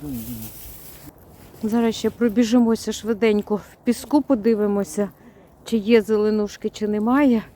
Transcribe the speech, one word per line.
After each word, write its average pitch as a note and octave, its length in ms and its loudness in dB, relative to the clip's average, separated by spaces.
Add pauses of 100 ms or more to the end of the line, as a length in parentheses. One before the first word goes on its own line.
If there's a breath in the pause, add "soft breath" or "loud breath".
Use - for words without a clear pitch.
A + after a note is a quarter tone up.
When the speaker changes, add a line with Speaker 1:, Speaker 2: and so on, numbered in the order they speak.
Speaker 1:
Да, D3+ 60 -12
да, C3+ 60 -8
да. - 1500 -14
Speaker 2:
Зараз A#3 260 0
ще - 160 -2
пробіжимося A3+ 800 2
швиденько G#3 640 0
в - 280 -12
піску, C4+ 380 0
подивимося, G3+ 880 0 (540 loud breath)
чи - 120 -2
є A3 260 4
зеленушки, G#3+ 680 -2
чи - 180 -6
немає. A#3 540 2 (140 soft breath)